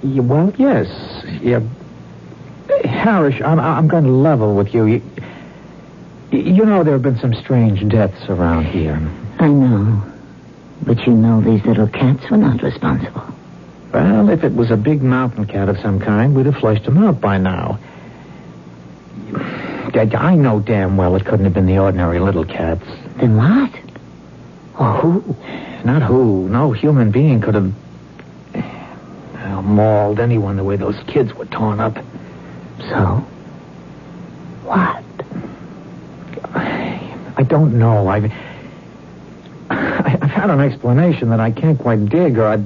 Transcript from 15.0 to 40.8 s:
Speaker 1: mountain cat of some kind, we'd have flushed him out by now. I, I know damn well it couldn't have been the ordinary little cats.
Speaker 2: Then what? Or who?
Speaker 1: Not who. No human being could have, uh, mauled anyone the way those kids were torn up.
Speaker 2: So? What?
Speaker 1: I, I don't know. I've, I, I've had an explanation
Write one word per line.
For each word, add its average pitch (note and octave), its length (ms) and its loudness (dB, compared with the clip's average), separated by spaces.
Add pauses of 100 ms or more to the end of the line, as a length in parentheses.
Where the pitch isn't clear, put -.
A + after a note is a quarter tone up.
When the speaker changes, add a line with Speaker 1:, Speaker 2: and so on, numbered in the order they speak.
Speaker 1:
mountain B2+ 440 0
cat G2 220 -2
of F#2+ 120 -2
some G2 200 -2
kind, A2+ 340 2
we'd C3 120 2
have C#3+ 100 0
flushed G#2+ 280 0
him C#3 140 2
out G3 220 4
by G2 180 0
now. F#2 400 -2 (2250)
I, A2+ 200 2
I D#3 200 2
know B2+ 260 4
damn G2 380 0
well F2+ 180 2
it G2+ 80 -2
couldn't G2+ 200 0
have F#2 100 2
been F#2+ 120 2
the F#2 120 4
ordinary F2+ 400 2
little F2+ 260 0
cats. D#2+ 400 -4 (320)
Speaker 2:
Then A2+ 200 2
what? G#3 360 4 (1040)
Or A2 220 2
who? E3+ 360 0 (500)
Speaker 1:
Not C#3 160 2
who. G#2 460 2
No B2 240 0
human B2 380 2
being B2+ 300 4
could G#2+ 140 0
have, G2 180 0 (840)
uh, - 1080 -12
mauled G#2 580 2
anyone G#2+ 360 0
the F#2+ 80 -2
way G2 120 -2
those G2 300 -4
kids C3 260 0
were - 140 -12
torn G#2+ 340 -4
up. A2+ 160 -2 (840)
Speaker 2:
So? - 440 -2 (1400)
What? - 380 -2 (1500)
Speaker 1:
I, - 600 -6 (220)
I C3 80 2
don't D3 340 2
know. A2 300 2
I've, G#2 220 0 (1400)
I, - 500 -2
I've C#3+ 100 0
had G#3 200 0
an C#3+ 100 2
explanation B2+ 720 2